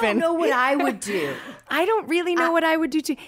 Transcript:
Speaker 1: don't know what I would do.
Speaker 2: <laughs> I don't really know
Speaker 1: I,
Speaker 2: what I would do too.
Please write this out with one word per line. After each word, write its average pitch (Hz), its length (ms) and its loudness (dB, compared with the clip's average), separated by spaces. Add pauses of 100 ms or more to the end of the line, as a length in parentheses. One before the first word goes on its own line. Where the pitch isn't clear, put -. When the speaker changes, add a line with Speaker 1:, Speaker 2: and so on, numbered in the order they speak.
Speaker 1:
don't 214 160 2
know 330 160 2
what 320 180 2
I 262 240 2
would 269 240 -2
do. 165 340 -4 (180)
Speaker 2:
<laughs> - 160 -20
I 302 180 0
don't 415 200 0
really 349 280 0
know 339 120 2
Speaker 1:
I, 330 40 2
Speaker 2:
what 330 140 2
I 320 120 2
would 311 140 0
do 311 100 0
too. 277 160 -4 (120)